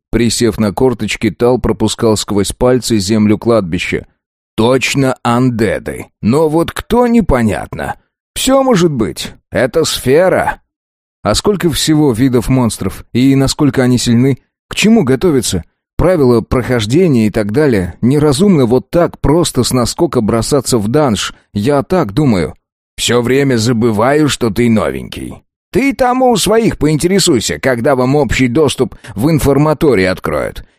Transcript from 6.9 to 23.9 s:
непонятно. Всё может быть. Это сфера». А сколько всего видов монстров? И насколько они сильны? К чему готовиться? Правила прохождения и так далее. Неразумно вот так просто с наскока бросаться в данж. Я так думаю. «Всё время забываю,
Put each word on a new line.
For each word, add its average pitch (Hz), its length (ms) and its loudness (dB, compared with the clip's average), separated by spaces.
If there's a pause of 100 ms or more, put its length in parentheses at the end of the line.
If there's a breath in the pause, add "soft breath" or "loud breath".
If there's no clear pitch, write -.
непонятно. 117 880 -2 (380)
Всё 269 280 0
может 190 280 2
быть. 110 440 -6 (160)
Это 127 340 0
сфера». 139 760 0 (600)
А 104 120 0
сколько 175 360 0
всего 151 420 0
видов 123 360 0
монстров? 117 640 -2
И 135 220 2
насколько 135 480 0
они 127 160 2
сильны? 123 400 2 (300)
К - 60 -18
чему 220 280 4
готовиться? 127 640 0 (320)
Правила 139 440 2
прохождения 120 840 0
и 104 40 0
так 104 220 -4
далее. 110 480 0
Неразумно 147 640 2
вот 120 240 0
так 170 300 0
просто 143 440 0
с - 80 -4
наскока 127 480 -2
бросаться 117 580 0
в 104 100 -4
данж. 131 460 -2 (180 soft breath)
Я 104 300 0
так 165 300 -2
думаю. 107 420 0 (420)
«Всё 120 240 0
время 131 380 0
забываю, 120 720 2